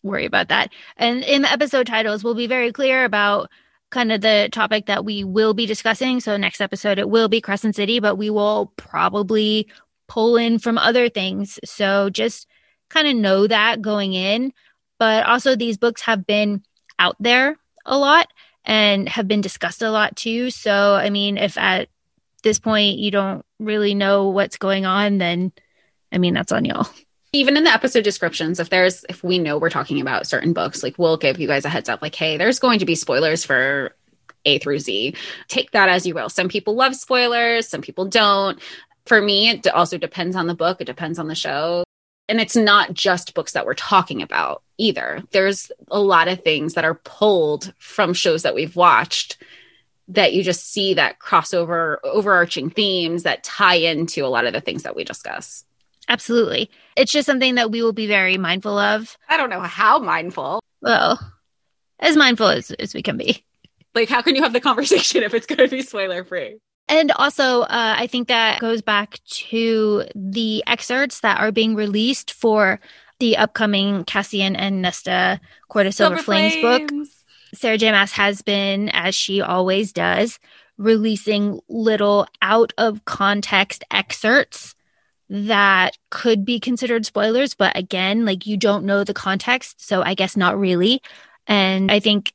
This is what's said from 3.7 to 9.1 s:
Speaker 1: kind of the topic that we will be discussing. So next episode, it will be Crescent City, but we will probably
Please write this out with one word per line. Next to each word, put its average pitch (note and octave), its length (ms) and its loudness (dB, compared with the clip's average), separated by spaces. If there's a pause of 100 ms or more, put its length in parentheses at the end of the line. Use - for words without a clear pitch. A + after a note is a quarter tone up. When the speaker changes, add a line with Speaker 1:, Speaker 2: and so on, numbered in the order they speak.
Speaker 1:
kind A#3 220 0
of G#3 80 0
the G#3 320 4
topic G#3+ 340 -2
that G3+ 180 -2
we G3+ 200 -6
will A3 280 2
be A3 140 -2
discussing. A3+ 540 -2
So G#3+ 160 -4
next G3 240 -4
episode, G3+ 380 -2
it G3+ 120 -2
will A3+ 180 4
be A3+ 120 2
Crescent G3+ 340 -2
City, G#3+ 260 -2
but G3+ 160 0
we G#3 140 -4
will G#3 460 0
probably G#3 920 0 (400)